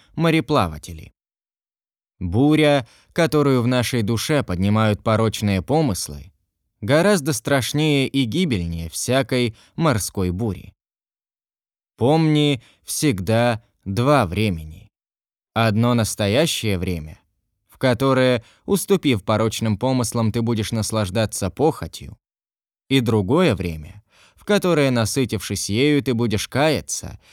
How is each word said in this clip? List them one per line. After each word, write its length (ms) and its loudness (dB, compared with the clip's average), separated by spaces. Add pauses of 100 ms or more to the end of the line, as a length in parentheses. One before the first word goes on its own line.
(140)
мореплаватели. 960 -2 (1080)
Буря, 680 2 (260)
которую 500 2
в 40 2
нашей 360 0
душе 420 0
поднимают 580 0
порочные 580 0
помыслы, 720 -2 (480)
гораздо 520 2
страшнее 760 0
и 160 0
гибельнее 680 -2
всякой 640 -2 (200)
морской 540 0
бури. 420 -6 (1200)
Помни 680 2 (220)
всегда 800 0 (220)
два 420 2
времени. 640 -4 (640)
Одно 400 2
настоящее 840 0
время, 400 -6 (500)
в 100 -20
которое, 640 2 (200)
уступив 600 0
порочным 520 0
помыслам, 560 0
ты 100 -2
будешь 300 -2
наслаждаться 800 -2
похотью, 640 -4 (720)
и 120 2
другое 540 2
время, 480 -10 (320)
в 100 -20
которое, 460 2
насытившись 800 -2
ею, 320 2
ты 120 -2
будешь 340 -2
каяться 720 -2 (120)